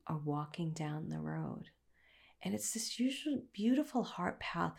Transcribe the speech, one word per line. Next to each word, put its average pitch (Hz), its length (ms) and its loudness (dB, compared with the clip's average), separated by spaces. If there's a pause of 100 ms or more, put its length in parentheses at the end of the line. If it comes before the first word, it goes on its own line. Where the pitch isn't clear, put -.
are 160 120 0
walking 151 540 0
down 156 380 -2
the 156 100 -2
road. 156 500 -4 (760)
And 185 80 0
it's 208 200 0
this - 260 -4
usual 269 440 0 (100)
beautiful 247 500 4
heart - 360 -2
path 170 400 0